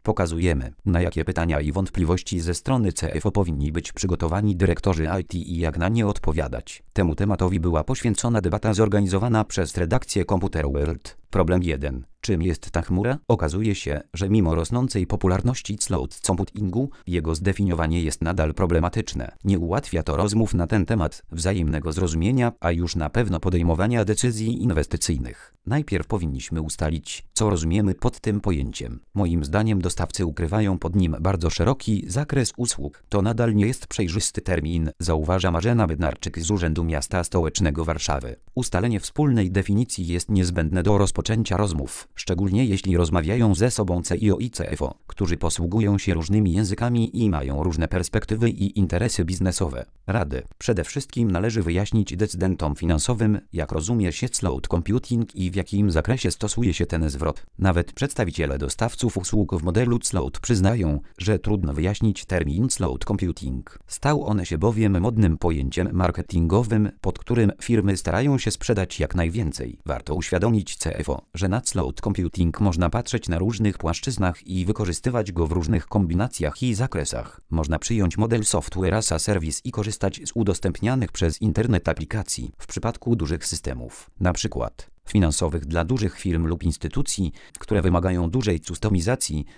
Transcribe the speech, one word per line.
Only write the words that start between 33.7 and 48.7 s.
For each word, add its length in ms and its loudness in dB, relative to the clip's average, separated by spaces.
przejrzysty 540 -2
termin, 580 0
zauważa 520 2
Marzena 360 2
Bednarczyk 560 -4
z 80 -2
Urzędu 340 2
Miasta 400 -2
Stołecznego 600 0
Warszawy. 520 -4
Ustalenie 460 0
wspólnej 500 2
definicji 560 0
jest 240 -2
niezbędne 520 2
do 160 4
rozpoczęcia 580 0
rozmów, 580 -2
szczególnie 500 0
jeśli 320 2
rozmawiają 580 4
ze 160 4
sobą 320 0
C 140 -2
I 160 4
O 60 2
i 120 -4
C 200 -6
F 120 -4
O, 240 -4
którzy 300 -2
posługują 600 2
się 160 0
różnymi 380 2
językami 720 0
i 80 4
mają 320 -2
różne 260 0
perspektywy 600 0
i 280 -2